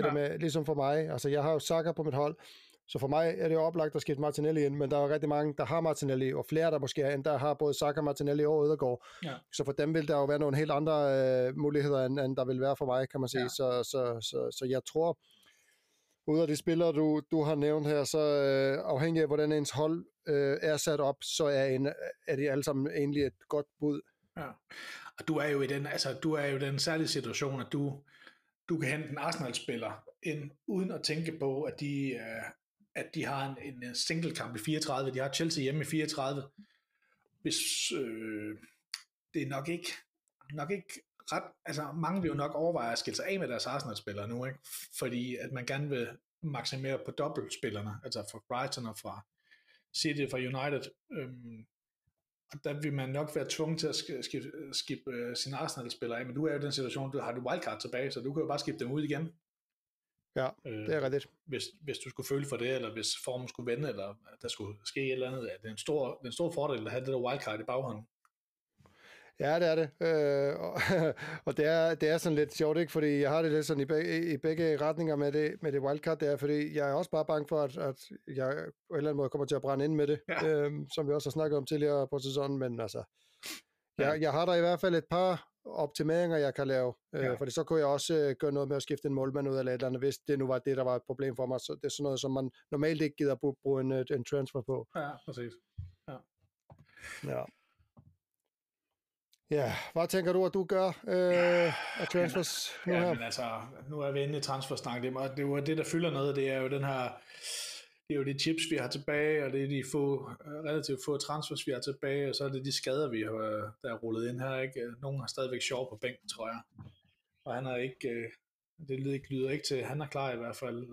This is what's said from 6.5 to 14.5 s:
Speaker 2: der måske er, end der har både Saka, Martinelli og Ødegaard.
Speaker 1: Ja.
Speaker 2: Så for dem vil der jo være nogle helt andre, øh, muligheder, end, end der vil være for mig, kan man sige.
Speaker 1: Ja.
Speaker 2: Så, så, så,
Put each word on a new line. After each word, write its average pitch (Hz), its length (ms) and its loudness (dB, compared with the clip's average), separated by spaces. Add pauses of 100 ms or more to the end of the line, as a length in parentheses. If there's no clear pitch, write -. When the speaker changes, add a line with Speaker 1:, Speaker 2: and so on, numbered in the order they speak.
Speaker 2:
der 151 80 2
måske 135 240 -2
er, 139 120 4
end 139 100 -2
der 151 120 2
har 143 180 2
både 147 200 2
Saka, 147 260 2
Martinelli 147 460 2
og 151 200 6
Ødegaard. 135 400 2 (160)
Speaker 1:
Ja. 143 120 -4 (180)
Speaker 2:
Så 147 120 -2
for 139 80 -2
dem 151 220 2
vil 156 140 2
der 156 80 4
jo 143 80 4
være 143 140 4
nogle 143 180 4
helt 151 140 4
andre, 151 240 4 (540)
øh, 135 80 -4
muligheder, 147 500 4
end, 139 140 2
end 131 160 2
der 131 80 2
vil 127 160 0
være 135 160 2
for 143 100 -2
mig, 127 220 2
kan 139 120 -4
man 127 80 0
sige. 127 140 0
Speaker 1:
Ja. 127 60 0
Speaker 2:
Så, 123 340 2
så, 120 380 0
så, 123 380 -2